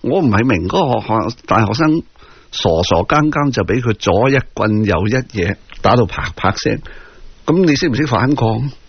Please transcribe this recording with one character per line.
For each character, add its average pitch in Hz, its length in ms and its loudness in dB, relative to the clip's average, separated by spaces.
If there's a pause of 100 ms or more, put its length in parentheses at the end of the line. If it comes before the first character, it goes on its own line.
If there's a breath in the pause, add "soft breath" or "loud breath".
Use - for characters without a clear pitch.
我 165 180 0
唔 160 120 2
係 98 120 2
明 92 240 0
嗰 143 280 0
個 110 340 -2
學-， 113 60 -10 (100)
大 110 180 2
學 104 100 0
生 156 280 2 (500 soft breath)
傻 - 180 -2 (200)
傻 90 140 2
更 147 260 2
更 143 220 0
就 113 120 -2
畀 113 180 0
佢 117 120 0
左 104 380 2
一 135 80 2 (160)
棍 107 280 0
右 101 120 2 (120)
一 107 60 0
嘢， 104 440 -2 (260)
打 120 120 4
到 117 120 2
啪 - 280 -6
啪 95 200 0
聲。 - 260 -4 (640 loud breath)
噉 175 200 2
你 151 100 4
識 143 140 0
唔 120 40 0
識 143 140 0
反 123 280 2
抗？ 113 360 -2 (180)